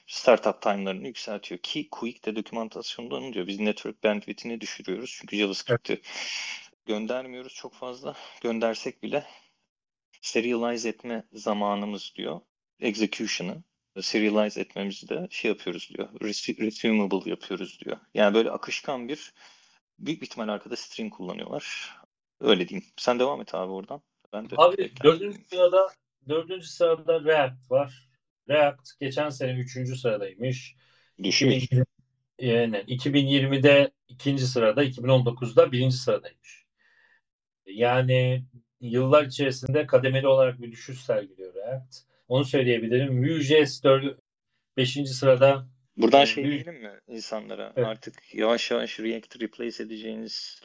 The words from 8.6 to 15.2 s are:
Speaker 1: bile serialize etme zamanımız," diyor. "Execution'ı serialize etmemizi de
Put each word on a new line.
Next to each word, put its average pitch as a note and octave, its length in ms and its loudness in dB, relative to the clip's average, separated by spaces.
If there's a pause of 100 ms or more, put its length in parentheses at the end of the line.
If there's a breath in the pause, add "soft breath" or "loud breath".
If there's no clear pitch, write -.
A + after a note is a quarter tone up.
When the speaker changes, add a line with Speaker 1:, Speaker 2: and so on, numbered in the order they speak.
Speaker 1:
bile C#3+ 220 -4 (1000 soft breath)
serialize A#2+ 640 -2
etme A2+ 440 -8
zamanımız," G#2 840 -4
diyor. D#3 240 -8 (400)
"Execution'ı G#2+ 840 -4 (400)
serialize G#2+ 580 0
etmemizi G2 480 -10
de F3 220 -6